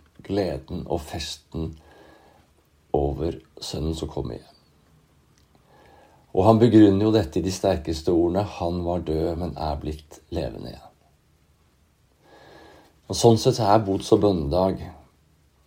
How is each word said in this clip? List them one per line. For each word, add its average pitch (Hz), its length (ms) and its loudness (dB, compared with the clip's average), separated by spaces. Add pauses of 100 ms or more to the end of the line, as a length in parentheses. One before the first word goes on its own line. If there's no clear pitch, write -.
(220)
gleden 90 640 -6
og 80 160 -4
festen - 680 -10 (1200)
over 73 460 -4 (180)
sønnen 78 400 -6
som 78 140 -8
kommer 71 260 -10
igjen. - 220 -20 (1800)
Og 95 80 4
han 110 160 6
begrunner 107 460 8
jo 110 80 2
dette 101 260 -2
i - 20 -6
de 92 80 -2
sterkeste 82 600 -2
ordene: 85 320 0 (140)
«Han 87 260 -4
var 87 220 -4
død, 78 240 -2 (100)
men 76 160 -8
er 73 240 -6
blitt 76 480 -12
levende 60 460 -10
igjen.» - 200 -20 (2250)
Og 95 80 -6
sånn 117 240 6
sett 120 180 2
er 107 220 4
bots- 95 320 0
og 101 80 4
bønnedag 90 640 0 (800)